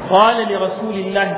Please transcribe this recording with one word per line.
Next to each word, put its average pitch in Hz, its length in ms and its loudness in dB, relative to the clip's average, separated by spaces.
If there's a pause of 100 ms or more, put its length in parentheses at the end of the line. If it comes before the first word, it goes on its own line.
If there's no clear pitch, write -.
قال 214 360 4
لرسول 202 580 -4
الله 196 320 -2 (100)